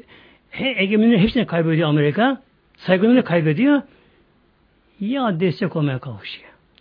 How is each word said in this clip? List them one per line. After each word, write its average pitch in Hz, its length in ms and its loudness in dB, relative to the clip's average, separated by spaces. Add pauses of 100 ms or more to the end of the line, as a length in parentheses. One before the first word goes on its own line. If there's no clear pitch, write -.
(500)
he-, 254 280 -6
egemenliğini 214 440 2
hepsini 226 240 0
kaybediyor 160 440 0
Amerika. 151 520 0 (360)
Saygınlığını 208 460 2
kaybediyor. 175 580 0 (1160)
Ya 202 400 -2
destek 180 360 -2
olmaya 143 240 -2
kalkışıyor. - 500 -16 (320)